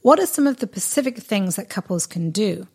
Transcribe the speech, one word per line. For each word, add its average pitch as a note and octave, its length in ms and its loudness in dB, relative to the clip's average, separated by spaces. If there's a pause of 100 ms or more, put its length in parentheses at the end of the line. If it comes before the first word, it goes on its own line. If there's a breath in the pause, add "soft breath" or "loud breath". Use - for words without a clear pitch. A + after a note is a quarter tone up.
what C#4+ 200 6
are F#4 60 0
some C#4+ 200 2
of C4+ 120 0
the A3+ 100 -4
specific B3+ 500 -4
things G3 380 -2
that - 120 -10
couples - 380 -4
can E3+ 240 -4
do? F#3 440 -2